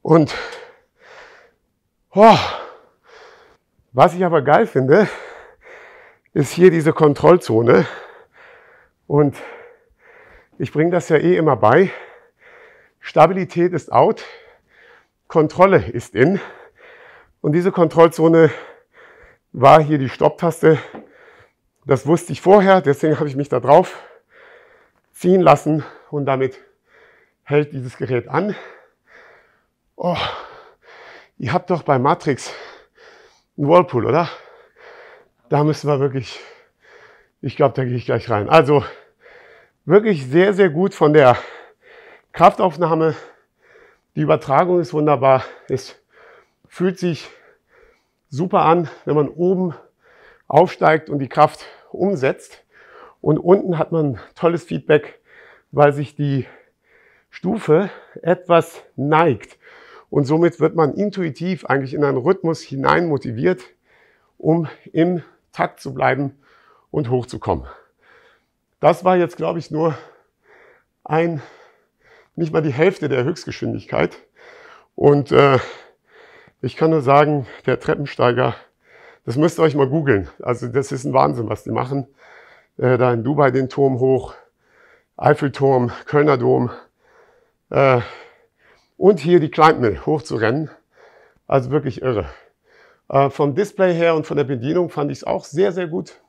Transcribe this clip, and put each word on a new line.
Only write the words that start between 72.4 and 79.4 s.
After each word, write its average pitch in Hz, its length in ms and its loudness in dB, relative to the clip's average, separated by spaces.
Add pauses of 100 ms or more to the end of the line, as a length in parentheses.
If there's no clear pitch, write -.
mal 160 80 0
die 151 140 -4
Hälfte 156 340 -2
der 127 160 -2
Höchstgeschwindigkeit. 117 920 -6 (760)
Und, 143 380 2
äh, 135 260 4 (1000)
ich - 160 -10
kann 160 140 0
nur 160 100 0
sagen, 143 460 2 (180)
der 127 160 -2
Treppensteiger, 127 760 -2 (680)
das 120 120 -8
müsst 160 220 -2